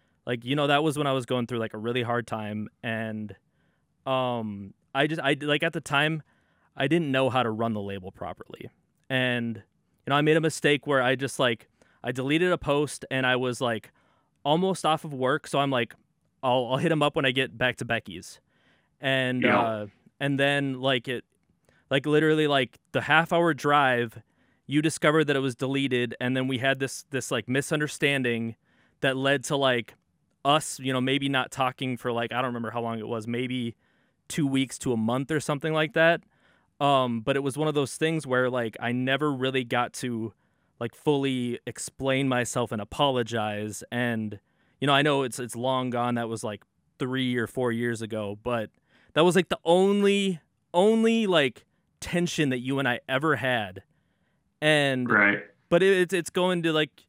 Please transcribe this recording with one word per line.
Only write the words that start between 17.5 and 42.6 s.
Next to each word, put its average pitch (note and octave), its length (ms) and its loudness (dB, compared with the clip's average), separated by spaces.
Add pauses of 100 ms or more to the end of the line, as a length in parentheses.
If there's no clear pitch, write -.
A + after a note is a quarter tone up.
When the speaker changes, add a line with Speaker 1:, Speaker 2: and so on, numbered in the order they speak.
Speaker 1:
back B2+ 180 0
to - 80 -8
Becky's." G#2+ 560 -8 (600)
And, C3 420 0
Speaker 2:
Yeah. A#2+ 180 4
Speaker 1:
uh, A2 260 -2 (340)
and C#3 180 0
then, C#3 420 0
like, C3 280 0
it, B2 160 -6 (640)
like, C3+ 160 0
literally, D#3 400 4
like, C#3 320 0 (140)
the B2 100 0
half D#3+ 300 4
hour E3+ 220 4
drive, B2+ 680 2 (440)
you C#3+ 160 0
discovered D#3 420 4
that C#3+ 120 0
it C3+ 40 2
was C3+ 160 -2
deleted. B2+ 640 0
And B2+ 160 -2
then C3 100 -2
we C3 120 -2
had C3+ 200 0
this, - 320 -8
this, C3 220 -6
like, A#2+ 160 -4
misunderstanding C3 1040 -2 (460)
that C3+ 160 0
led C3+ 280 0
to, D3+ 120 -2
like, B2+ 380 0 (500)
us, C#3+ 360 2
you C3 120 -2
know, B2+ 80 0
maybe C3+ 280 0
not C3 240 -2
talking B2+ 440 -4
for, B2 140 -6
like, A#2 220 -4
I A#2 40 -4
don't B2+ 100 0
remember A#2 240 -6
how A#2 100 -4
long A2+ 180 -4
it G#2+ 80 -8
was, A2+ 220 -6
maybe B2 480 -4 (520)
two D3+ 180 0
weeks C3+ 320 0
to B2+ 140 -2
a A#2 40 0
month A#2+ 340 0
or D#3 80 0
something D#3 340 -2
like D#3 200 0
that. E3 300 4 (580)
Um, C3 400 2
but C#3 160 0
it C#3 40 -2
was C#3 160 -4
one D#3 120 0
of D3+ 60 0
those C#3+ 220 0
things D#3+ 300 -2
where, B2+ 240 2
like, A#2+ 300 -4
I A#2+ 100 -2
never C3+ 420 0
really C3 300 0
got A#2+ 320 -2
to, A2+ 380 -6 (480)
like, A#2+ 140 -6
fully C3 720 0
explain C3+ 600 -2
myself B2 440 -2